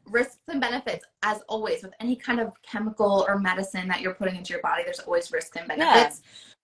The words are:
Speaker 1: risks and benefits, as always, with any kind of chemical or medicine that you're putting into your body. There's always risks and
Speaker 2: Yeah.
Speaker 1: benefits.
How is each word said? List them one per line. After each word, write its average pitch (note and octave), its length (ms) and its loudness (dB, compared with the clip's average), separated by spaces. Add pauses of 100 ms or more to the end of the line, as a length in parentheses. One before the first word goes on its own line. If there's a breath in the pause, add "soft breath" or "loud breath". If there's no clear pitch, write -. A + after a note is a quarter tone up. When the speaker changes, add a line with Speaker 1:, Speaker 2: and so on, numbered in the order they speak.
Speaker 1:
risks A#3+ 320 0 (100)
and C#4 100 -2
benefits, A#3+ 460 -2 (180)
as G#3 240 -2
always, A3 360 -2
with F#3+ 160 -16
any A#3+ 160 -2
kind A#3+ 260 -2
of A3 100 -4 (120)
chemical G#3 640 2
or G3+ 120 2
medicine F#3+ 480 -2
that F3+ 140 -2
you're F#3 140 -2
putting F#3 200 -2
into F3 180 -12
your F3 80 -6
body. E3 220 0
There's F3 160 -6
always E3+ 320 -2
risks E3 240 -6
and E3+ 140 -10
Speaker 2:
Yeah. D#3 80 -4
Speaker 1:
benefits. D4+ 440 6 (420 loud breath)